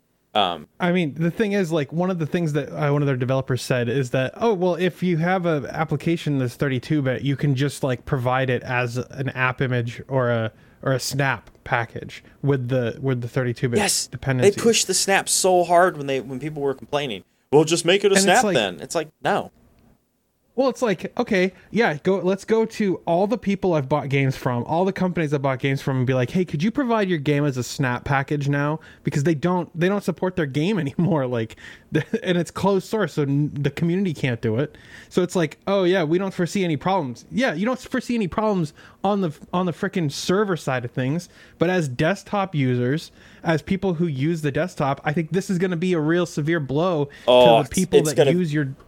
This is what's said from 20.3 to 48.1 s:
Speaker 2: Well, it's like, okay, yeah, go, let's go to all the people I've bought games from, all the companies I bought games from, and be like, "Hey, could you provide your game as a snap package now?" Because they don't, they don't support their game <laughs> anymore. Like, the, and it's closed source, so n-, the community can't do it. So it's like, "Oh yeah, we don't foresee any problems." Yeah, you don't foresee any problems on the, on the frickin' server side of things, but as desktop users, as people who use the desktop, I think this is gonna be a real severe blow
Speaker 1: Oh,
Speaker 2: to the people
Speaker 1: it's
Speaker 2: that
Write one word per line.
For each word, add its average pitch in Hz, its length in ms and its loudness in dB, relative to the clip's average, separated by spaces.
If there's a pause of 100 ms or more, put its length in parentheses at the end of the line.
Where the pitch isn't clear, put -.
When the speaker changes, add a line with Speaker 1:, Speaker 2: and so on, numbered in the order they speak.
Speaker 2:
Well, 262 140 2
it's - 140 -2
like, 196 360 -2
okay, 190 360 0 (180)
yeah, 180 320 2
go, 190 140 2
let's 185 260 -2
go 226 220 2
to 202 400 -2
all 170 200 2
the 220 120 0
people 190 360 0
I've 143 140 0
bought 147 220 -2
games 135 260 2
from, 120 300 -2
all 165 180 0
the 190 80 0
companies 170 420 -2
I 151 40 0
bought 135 220 -2
games 135 220 -2
from, 131 180 0
and 123 60 2
be 131 80 0
like, 127 160 0
"Hey, 185 140 0
could 151 180 -4
you 220 100 0
provide 233 360 0
your 175 120 0
game 143 260 2
as 135 100 0
a 123 80 -2
snap 123 400 -2
package 143 460 -2
now?" 143 320 -2 (240)
Because 147 180 0
they 170 100 2
don't, 170 360 -2 (100)
they 175 80 2
don't 196 160 0
support 185 320 -4
their 170 100 0
game 151 340 -2
<laughs> 143 60 -2
anymore. 156 400 0
Like, 120 300 -4 (380)
the, 135 120 0 (180)
and 175 140 0
it's 170 140 -2
closed 190 360 0
source, 208 260 -2
so 151 80 -2
n-, 143 320 0
the 139 180 -2
community 170 420 -2
can't 127 280 -4
do 110 160 0
it. - 200 -4 (300)
So - 160 0
it's 180 140 -2
like, 160 200 -2 (100)
"Oh 196 180 2
yeah, 180 180 2
we 156 140 0
don't 190 160 -4
foresee 180 320 -2
any 160 120 0
problems." 160 540 -2
Yeah, 214 220 0
you 180 120 -2
don't 254 140 -2
foresee - 360 -6
any 214 120 -2
problems 202 460 -2 (320)
on 202 160 0
the, 165 140 -4 (160)
on 180 140 0
the 170 80 -2
frickin' 180 380 -2
server 190 460 0
side 127 280 -4
of 120 60 -8
things, 139 360 -2 (300)
but 170 140 2
as 175 160 2
desktop 185 640 -2
users, 127 580 0 (320)
as 160 200 0
people 190 320 -2
who 170 100 0
use 151 380 -2
the 143 80 0
desktop, 143 520 -2
I 156 80 -2
think 156 200 -2
this 185 180 -2
is 190 80 0
gonna 180 180 0
be 180 180 0
a 165 60 2
real 165 280 2
severe 160 320 -2
blow 147 500 0 (180)
Speaker 1:
Oh, 123 360 10
Speaker 2:
to 117 40 -6
the - 60 -12
people 180 240 4
Speaker 1:
it's 147 120 4
Speaker 2:
that 143 60 -2